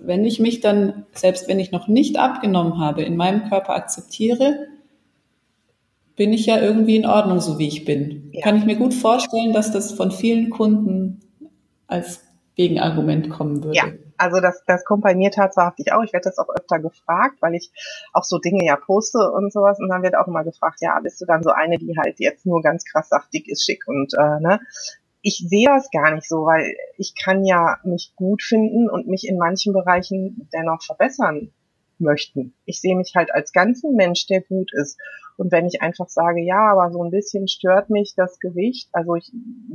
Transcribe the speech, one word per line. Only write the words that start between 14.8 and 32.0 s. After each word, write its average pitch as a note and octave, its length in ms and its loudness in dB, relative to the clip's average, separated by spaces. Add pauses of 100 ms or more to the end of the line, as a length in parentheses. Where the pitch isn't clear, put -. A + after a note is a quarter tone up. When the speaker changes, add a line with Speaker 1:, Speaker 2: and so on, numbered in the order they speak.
Speaker 2:
kommt G#3 200 0
bei F#3+ 120 4
mir G3 160 4
tatsächlich F#3+ 600 0
auch. A3+ 100 4
Ich G#3+ 80 -6
werde F3+ 160 -2
das F#3 100 -2
auch - 120 -2
öfter - 300 -2
gefragt, E3+ 600 -2
weil E3+ 160 0
ich - 160 -10 (400)
auch F3+ 140 0
so F3 120 -2
Dinge F3 280 0
ja D3 100 4
poste G#3 560 0
und G3+ 220 -2
sowas. G3+ 260 4
Und G3 80 -4
dann F3+ 160 -2
wird F3+ 140 2
auch F#3 100 2
immer D#3+ 160 -2
gefragt, D#3+ 380 -4
„Ja, E3 180 -2
bist - 220 -8
du F3+ 40 -10
dann E3 160 2
so D#3+ 100 2
eine, E3 260 0
die E3 200 -8
halt - 220 -4
jetzt - 260 -4
nur E3+ 160 0
ganz D#3+ 220 0
krass - 240 -4
sagt, - 260 -2
dick D#3 140 -8
ist - 160 -6
schick?“ - 240 -6
Und, C#3 260 -4
äh, D3+ 280 2
ne? G3 180 2 (600)
Ich F#3+ 260 -4
sehe G3+ 200 4
das C4+ 240 4
gar D#3 220 2
nicht D#3 140 -8
so, D#3+ 180 -2
weil D#3 300 2 (220)
ich - 180 -8
kann F#3+ 300 0
ja E3+ 380 4
mich F3 320 -4
gut F#3+ 280 0
finden A3 460 2
und - 180 -4
mich F#3+ 200 -4
in F#3 100 -2
manchen F#3 360 0
Bereichen F#3+ 800 -2
dennoch E3 300 -4
verbessern D#3+ 680 -2 (460)
möchten. D3 560 -2 (120)